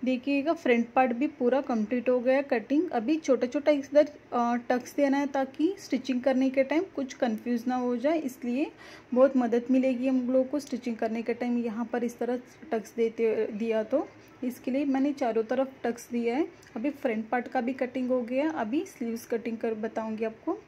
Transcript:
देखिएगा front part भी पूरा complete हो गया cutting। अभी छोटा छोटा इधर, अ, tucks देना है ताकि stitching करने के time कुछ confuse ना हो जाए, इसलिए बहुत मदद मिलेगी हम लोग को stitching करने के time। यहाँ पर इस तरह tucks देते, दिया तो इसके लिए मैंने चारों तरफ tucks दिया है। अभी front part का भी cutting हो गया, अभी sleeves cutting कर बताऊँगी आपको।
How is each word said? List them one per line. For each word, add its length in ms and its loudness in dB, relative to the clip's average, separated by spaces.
देखिएगा 520 0
front 400 2
part 200 4
भी 160 0
पूरा 320 2
complete 480 -2
हो 100 4
गया 240 2
cutting। 480 0
अभी 260 0
छोटा 300 2
छोटा 240 0
इधर, 360 4
अ, 220 2
tucks 260 -2
देना 220 4
है 100 0
ताकि 400 -2
stitching 420 -2
करने 280 4
के 140 2
time 200 2
कुछ 180 -6
confuse 540 -2
ना 80 0
हो 220 0
जाए, 220 2
इसलिए 520 -4
बहुत 240 6
मदद 340 2
मिलेगी 360 4
हम 240 2
लोग 180 4
को 100 -2
stitching 380 -6
करने 240 -2
के 120 -2
time। 240 -2
यहाँ 280 -2
पर 180 -2
इस 160 -4
तरह 200 -2
tucks 240 -4
देते, 520 2
दिया 360 -2
तो 240 0
इसके 280 -4
लिए 140 0
मैंने 280 2
चारों 300 0
तरफ 400 -2
tucks 280 -4
दिया 240 0
है। 120 0
अभी 160 -2
front 380 -2
part 180 -2
का 140 -2
भी 140 -2
cutting 340 -4
हो 140 2
गया, 280 0
अभी 360 -2
sleeves 380 -8
cutting 320 -4
कर 180 -2
बताऊँगी 500 -6
आपको। 320 -4